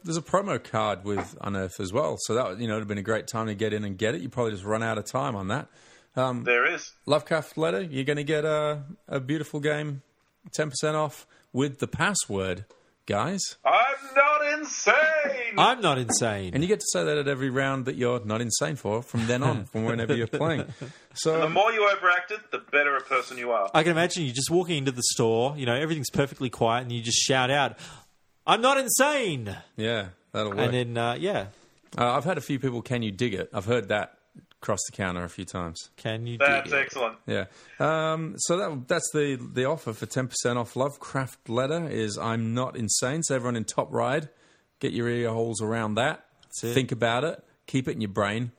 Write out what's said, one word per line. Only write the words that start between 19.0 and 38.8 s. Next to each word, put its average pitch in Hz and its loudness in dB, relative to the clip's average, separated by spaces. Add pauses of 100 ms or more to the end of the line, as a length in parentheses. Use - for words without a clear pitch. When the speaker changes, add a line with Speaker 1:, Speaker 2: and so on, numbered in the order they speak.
Speaker 1:
from 117 -2
then 123 2
on, 117 2
Speaker 3:
<laughs> - -18
Speaker 1:
from 110 -2
whenever 117 0
you're 117 0
playing. 147 -2 (420)
So 160 0
Speaker 2:
And 160 2
the 160 4
more 202 4
you 214 2
overact 180 2
it, 214 -6 (140)
the 120 -2
better 143 2
a 131 0
person 131 -2
you 123 -2
are. 104 2
Speaker 3:
I 156 8
can 170 4
imagine 175 2
you 127 -2
just 135 -2
walking 170 2
into 135 0
the 120 -4
store, 117 4
you 131 -2
know, 120 4
everything's 151 -2
perfectly 139 0
quiet, 117 2
and 123 -8
you 120 -4
just 117 0
shout 131 4
out, 135 2 (680)
"I'm 208 4
not 269 6
insane!" 220 0 (200)
Speaker 1:
Yeah, 107 -2 (200)
that'll 107 -2
work. 117 -2
Speaker 3:
And 123 2
then, 120 -2
uh, 120 0
yeah. 156 -2 (520)
Speaker 1:
Uh, 120 6
I've 135 2
had 175 0
a - -6
few 135 -2
people, 120 -2
"Can 123 -2
you 110 -2
dig 101 0
it?" 92 -4
I've 101 -4
heard 113 2
that 104 -2 (420)
across 101 -2 (100)
the - -20
counter 90 -2
a 85 -6
few 95 -10
times. 85 -8
Speaker 3:
Can 113 -4
you 120 -6
Speaker 2:
That's 139 2
Speaker 3:
dig 143 0
it? - 2
Speaker 2:
excellent. 117 -4
Speaker 1:
Yeah. 104 -2 (340)
Um, 160 0
so 175 0
that, 160 -4